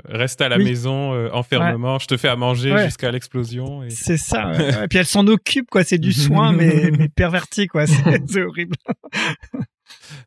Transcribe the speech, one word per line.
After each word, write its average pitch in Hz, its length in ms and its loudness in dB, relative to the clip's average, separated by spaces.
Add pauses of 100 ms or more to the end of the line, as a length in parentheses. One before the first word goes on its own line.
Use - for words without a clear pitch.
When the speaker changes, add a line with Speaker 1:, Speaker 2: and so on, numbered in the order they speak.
Speaker 1:
reste 123 320 -4
à 139 80 2
la 123 120 2
Speaker 2:
Oui. 202 40 4
Speaker 1:
maison, 135 500 -2
euh, 117 200 -4
enfermement, 120 640 0
Speaker 2:
Ouais. 135 40 -4
Speaker 1:
je - 80 -8
te 135 80 0
fais 131 140 0
à 120 80 0
manger 123 340 0
Speaker 2:
Ouais. 208 140 2
Speaker 1:
jusqu'à 131 260 -4
l'explosion. 127 720 -8
Et 120 60 -12
Speaker 2:
C'est 120 260 -4
ça, 220 320 -4
ouais. 160 120 -2
Ouais, 185 260 0
et - 20 -4
puis 185 100 0
elle 180 100 2
s'en 202 200 4
occupe, 233 420 2
quoi, 185 140 2
c'est 180 140 0
du 165 160 0
soin, 147 400 4
Speaker 1:
<laughs> - 0 -
Speaker 2:
mais, 160 440 4
mais 151 120 2
perverti, 180 580 0
quoi, 151 180 0
c'est, 147 120 4
<laughs> 139 320 2
c'est 190 140 -2
horrible. 175 340 -6 (1500)